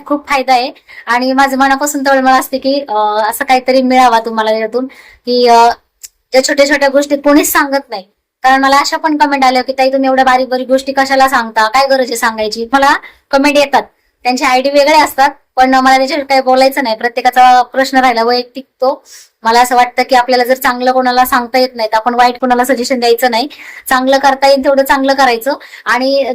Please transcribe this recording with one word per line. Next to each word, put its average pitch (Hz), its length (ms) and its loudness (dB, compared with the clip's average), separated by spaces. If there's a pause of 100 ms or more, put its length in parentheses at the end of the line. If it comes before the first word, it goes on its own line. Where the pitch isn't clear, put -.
खूप 285 220 -6
फायदा 262 240 -2
आहे. 254 200 0 (340)
आणि 254 260 -2
माझं 269 240 0
मनापासून 269 500 -2
तळमळ 262 260 2
असते 269 260 -2
की, 269 300 -4
अ, 214 100 -4 (320)
असं - 140 -6
काहीतरी 262 380 0
मिळावा 254 360 2
तुम्हाला 226 320 -4
यातून 220 360 -4 (400)
की, 247 220 0
अ, 233 200 6 (640)
ज्या 262 120 2
छोट्या 285 240 2
छोट्या 277 200 0
गोष्टी 285 280 -2
कोणीच 285 360 2
सांगत 277 380 -2
नाही. 202 120 -12 (400)
कारण 269 180 2
मला 269 160 2
अशा 294 200 -2
पण 311 200 -2
कमेंट 285 280 0
आल्या 254 200 0
की 262 80 -8
"ताई 262 200 0
तुम्ही 269 160 0
एवढ्या 262 160 2
बारीक 254 240 0
बारीक 254 200 -6
गोष्टी 262 240 -2
कशाला 269 360 0
सांगता, 226 400 -2
काय 262 180 0
गरज 262 200 0
आहे 240 100 -8
सांगायची?" 226 560 -6
मला 277 240 2 (340)
कमेंट 285 280 0
येतात, 269 240 0 (400)
त्यांचे 254 220 -4
आयडी 262 260 0
वेगळे 285 300 2
असतात, 285 300 0 (260)
पण 262 180 2
मला 262 220 2
त्याच्यावर 269 280 -2
काही 269 160 0
बोलायचं 262 440 0
नाही. 220 120 0
प्रत्येकाचा 247 680 2
प्रश्न 262 360 -2
राहिला 240 240 0
वैयक्तिक 247 420 -4
तो. - 400 -4 (380)
मला 226 180 2
असं 254 160 0
वाटतं 247 260 0
की 254 120 -2
आपल्याला 247 300 0
जर 247 100 0
चांगलं 254 380 -2
कोणाला 254 320 0
सांगता 254 340 -2
येत 254 160 0
नाही 226 140 -4
तर 220 80 -2
आपण 240 180 -2
वाईट 240 240 0
कोणाला 247 260 0
सजेशन 247 360 -2
द्यायचं 233 300 0
नाही, 233 180 -4 (400)
चांगलं 262 300 0
करता 269 300 0
येईल 277 160 2
तेवढं 277 200 2
चांगलं 277 300 0
करायचं. 254 400 0 (300)
आणि 254 500 -2